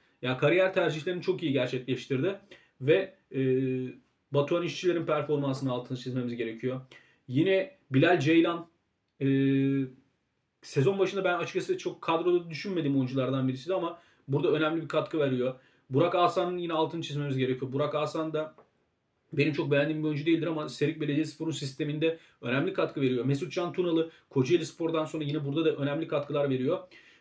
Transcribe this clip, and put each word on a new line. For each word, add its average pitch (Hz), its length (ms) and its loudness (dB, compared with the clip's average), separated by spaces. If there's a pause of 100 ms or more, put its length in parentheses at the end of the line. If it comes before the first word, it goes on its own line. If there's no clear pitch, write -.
(220)
Yani 127 160 -2
kariyer 175 360 4
tercihlerini 170 480 0
çok 175 220 0
iyi 147 80 0
gerçekleştirdi 131 880 -2 (420)
ve, 180 320 2 (220)
e, 135 60 0 (880)
Batuhan 143 320 2
İşçilerin 170 420 -2
performansının 139 680 -2
altını 123 260 -6
çizmemiz 123 380 -4
gerekiyor. 120 460 -4 (460)
Yine 185 500 2 (140)
Bilal 160 280 4
Ceylan, 165 480 2 (540)
e, 135 60 0 (1300)
sezon 190 380 2
başında 190 240 0
ben 175 140 2
açıkçası 175 400 -4
çok - 240 -8
kadroda 170 480 0
düşünmediğim 156 480 -2
oyunculardan 131 500 0
birisiydi 131 260 -4
ama 170 260 -4 (280)
burada 147 240 2
önemli 156 300 2
bir 143 60 -10
katkı 156 320 -2
veriyor. 131 360 0 (340)
Burak 170 260 2
Asan'ın 180 420 2
yine 170 160 -4
altını 160 280 0
çizmemiz 143 360 -4
gerekiyor. 127 360 -2
Burak 147 220 -2
Asan 156 380 -2
da 156 220 -4 (800)
benim 143 200 0
çok 143 180 -2
beğendiğim 151 320 2
bir 156 40 0
oyuncu 151 180 -2
değildir 165 220 2
ama 151 220 -4
Serik 156 320 -2
Belediyespor'un 151 500 -2
sisteminde 151 640 -2 (240)
önemli 143 320 0
katkı 160 280 -2
veriyor. 127 240 2
Mesut 139 260 0
Can 175 220 -2
Tunalı, 165 380 2 (180)
Kocaeli 156 360 2
Spor'dan 160 400 -2
sonra 156 180 -6
yine 143 220 -2
burada 147 200 0
da 156 100 4
önemli 143 320 -2
katkılar 143 420 -2
veriyor. 131 300 0 (420)